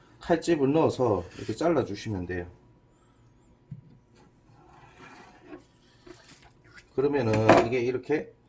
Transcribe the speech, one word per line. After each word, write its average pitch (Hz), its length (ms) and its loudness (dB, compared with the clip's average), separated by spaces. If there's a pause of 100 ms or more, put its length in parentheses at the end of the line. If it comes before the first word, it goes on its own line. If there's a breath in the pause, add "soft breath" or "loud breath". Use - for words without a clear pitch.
(200 soft breath)
칼집을 160 520 0
넣어서 123 520 2 (120)
이렇게 - 180 -8
잘라주시면 107 720 -2
돼요. 87 200 -6 (4000)
그러면은 120 720 4
이게 123 140 -2
이렇게 127 520 -2 (160)